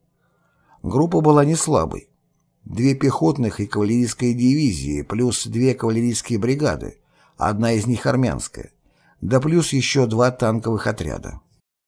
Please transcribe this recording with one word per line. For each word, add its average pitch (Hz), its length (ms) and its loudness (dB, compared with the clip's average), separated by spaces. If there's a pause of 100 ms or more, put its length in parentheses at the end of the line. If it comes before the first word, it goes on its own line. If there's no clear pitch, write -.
(840)
Группа 165 360 2
была 151 240 6
не 160 120 2
слабой. 101 520 -2 (560)
Две 120 300 0
пехотных 139 640 0
и 101 80 -4
кавалерийские 117 680 0
дивизии 117 680 0
плюс 117 460 -2
две 120 260 2
кавалерийские 117 640 -2
бригады, 101 600 -2 (380)
одна 107 360 0
из 110 140 0
них 117 200 -2
армянская, 123 640 -2 (500)
да 127 200 2
плюс 156 320 2
ещё 131 340 2
два 117 240 2
танковых 113 560 -2
отряда. 60 540 -6 (460)